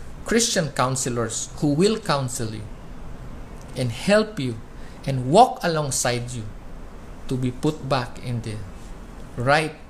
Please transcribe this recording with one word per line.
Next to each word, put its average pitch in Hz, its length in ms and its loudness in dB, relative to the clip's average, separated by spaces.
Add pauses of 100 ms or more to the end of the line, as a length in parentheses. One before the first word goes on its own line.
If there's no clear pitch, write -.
(240)
Christian 202 480 2
counselors 123 840 0
who 156 100 4
will 196 300 6
counsel 127 560 -2
you 107 100 -8 (1120)
and 123 160 0
help 208 480 4
you 123 160 -2 (500)
and 127 240 0
walk 226 320 8
alongside 131 720 0
you 117 120 -6 (840)
to 131 80 0
be 127 140 2
put 147 380 -2
back 131 360 0
in 120 180 -2
the 107 140 -6 (800)
right 151 360 4 (180)